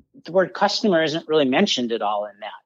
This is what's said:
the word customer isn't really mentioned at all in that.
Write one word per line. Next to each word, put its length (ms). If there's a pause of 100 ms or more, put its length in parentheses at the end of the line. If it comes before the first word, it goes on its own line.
(240)
the 80
word 220
customer 480
isn't 260
really 160
mentioned 480
at 80
all 240
in 160
that. 120 (140)